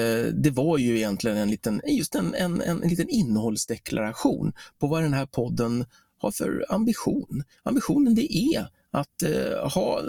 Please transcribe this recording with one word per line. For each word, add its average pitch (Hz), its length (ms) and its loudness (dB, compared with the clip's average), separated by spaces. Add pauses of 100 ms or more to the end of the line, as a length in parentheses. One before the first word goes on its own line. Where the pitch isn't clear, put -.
(340)
det 135 160 4
var 147 280 2
ju 120 200 2
egentligen 107 400 0
en 104 120 2
liten, 107 360 -2
just 294 300 0
en, 175 180 -2
en, 175 280 -2
en, 170 220 -2
en 170 60 2
liten 170 200 0
innehållsdeklaration 113 1400 -2 (260)
på 147 80 2
vad 160 160 0
den 147 100 2
här 135 120 0
podden 120 600 -2 (340)
har 208 120 -2
för - 380 -4
ambition. 220 760 0 (200)
Ambitionen, 262 520 4
det 226 220 2
är 269 300 0 (240)
att, - 320 -2
eh, 139 460 -2
ha - 400 0